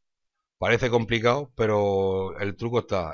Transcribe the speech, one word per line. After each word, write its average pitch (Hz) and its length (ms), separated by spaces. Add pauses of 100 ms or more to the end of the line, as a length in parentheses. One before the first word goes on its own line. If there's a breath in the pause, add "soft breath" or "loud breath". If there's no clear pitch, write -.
(580)
Parece 113 300
complicado, 117 680
pero 98 840
el 101 180
truco 117 220
está 90 360